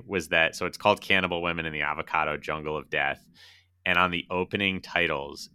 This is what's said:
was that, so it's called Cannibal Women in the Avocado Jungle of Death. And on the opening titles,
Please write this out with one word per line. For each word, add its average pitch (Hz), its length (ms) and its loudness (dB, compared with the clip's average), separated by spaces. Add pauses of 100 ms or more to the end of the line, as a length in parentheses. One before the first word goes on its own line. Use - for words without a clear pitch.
was 90 220 -4
that, 82 260 4
so 90 100 -4
it's 85 120 -4
called 104 240 4
Cannibal 90 420 2
Women 85 240 -2
in 78 60 -6
the 76 100 -2
Avocado 76 520 -2
Jungle 76 400 -6
of 71 140 -8
Death. 71 340 -2 (640)
And 90 120 2
on 90 140 4
the 87 180 -4
opening 95 520 0
titles, 76 720 -2